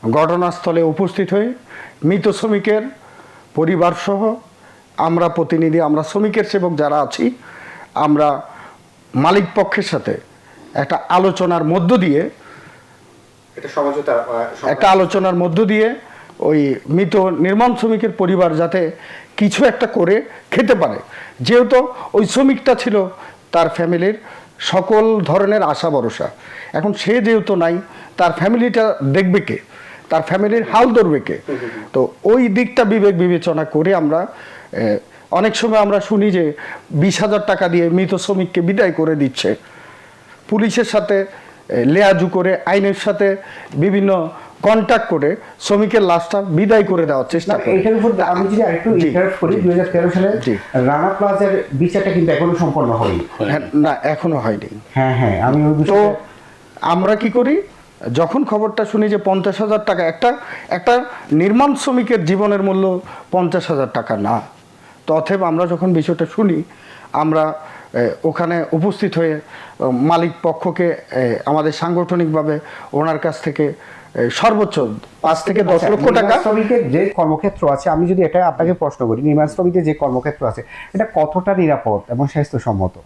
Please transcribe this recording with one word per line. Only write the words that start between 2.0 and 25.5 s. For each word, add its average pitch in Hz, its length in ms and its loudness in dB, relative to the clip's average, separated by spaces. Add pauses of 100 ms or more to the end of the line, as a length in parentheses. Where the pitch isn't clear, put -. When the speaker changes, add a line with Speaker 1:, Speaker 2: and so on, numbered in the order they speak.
Speaker 1:
মৃত 190 220 2
শ্রমিকের 208 540 0 (760)
পরিবারসহ 180 800 0 (640)
আমরা 170 320 0
প্রতিনিধি, 165 520 0
আমরা 151 220 0
শ্রমিকের 202 400 -2
সেবক 180 340 -2
যারা 147 240 0
আছি, - 300 -2 (640)
আমরা 147 480 0 (760)
মালিক 175 300 2 (100)
পক্ষের 196 280 0
সাথে - 340 -4 (560)
একটা 139 260 -2 (100)
আলোচনার 180 540 0
মধ্য 175 340 2
দিয়ে, 165 320 2 (1300)
Speaker 2:
এটা 131 200 -16
সমঝোতা, 143 380 -2
আহ, 120 140 -2
সমঝোতা। 117 440 -6
Speaker 1:
একটা 190 200 4
আলোচনার 185 440 2
মধ্য 175 300 2
দিয়ে 214 300 2 (440)
ওই 147 360 2 (140)
মৃত 170 260 0
নির্মাণ 190 600 2
শ্রমিকের 220 360 -2
পরিবার 180 440 2
যাতে 170 360 0 (460)
কিছু 208 280 2
একটা 226 220 2
করে 202 340 2 (300)
খেতে 240 240 4
পারে, 165 240 -2 (420)
যেহেতু 247 460 4 (260)
ওই 214 120 4
শ্রমিকটা 269 500 2
ছিল 208 320 0 (440)
তার 165 180 2
ফ্যামিলির 170 480 0 (420)
সকল 214 640 2
ধরনের 202 420 2